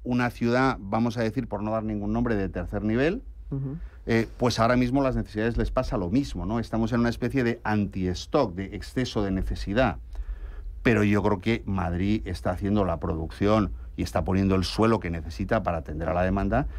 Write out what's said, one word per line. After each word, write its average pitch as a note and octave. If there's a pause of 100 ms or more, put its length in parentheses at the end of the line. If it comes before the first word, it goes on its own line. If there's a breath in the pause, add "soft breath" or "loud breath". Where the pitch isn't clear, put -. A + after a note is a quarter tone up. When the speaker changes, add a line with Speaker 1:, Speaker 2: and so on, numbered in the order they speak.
Speaker 1:
una B2
ciudad, A#2+
vamos A2
a A#2
decir, A2+
por G#2
no G#2+
dar A2
ningún G#2+
nombre, A#2
de F#2+
tercer F#2
nivel, C#3 (280)
Speaker 2:
Ujú. C3+ (300 loud breath)
Speaker 1:
eh, A2+
pues A#2+
ahora A#2+
mismo B2+
las B2+
necesidades A2+
les A2+
pasa C3
lo F2+
mismo, A2
¿no? A2+
Estamos A2+
en A#2
una A#2
especie B2
de A#2
anti-stock, G2
de F#2+
exceso A#2
de G2
necesidad. F#2+ (880 loud breath)
Pero G#2+
yo G2+
creo G2+
que A2+
Madrid F#2+
está F#2
haciendo G2
la E2+
producción F#2 (240 loud breath)
y F2+
está F2+
poniendo F#2+
el F#2
suelo A2
que F2+
necesita E2+
para F2
atender D#2+
a E2+
la F2
demanda. G2 (120 loud breath)